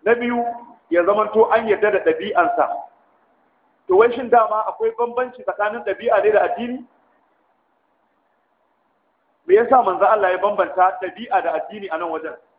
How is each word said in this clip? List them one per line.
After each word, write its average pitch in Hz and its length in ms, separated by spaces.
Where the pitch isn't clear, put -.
Na 220 120
biyu 240 280
ya 170 140
zamanto 214 480
an 220 160
yarda 208 240
da 190 60
ɗabi'ansa. 165 680
To 185 100
wai 233 160
shin 247 160
dama 220 380
akwai 220 320
bambanci 240 460
tsakanin - 420
ɗabi'a 214 380
ne 214 80
da 196 100
addini? 240 420
Me 330 80
yasa 220 280
manzon 185 260
Allah 202 220
ya 185 80
bambanta 190 640
ɗabi'a 190 400
da - 120
addini 196 340
a 160 100
nan 170 120
wajen? 156 240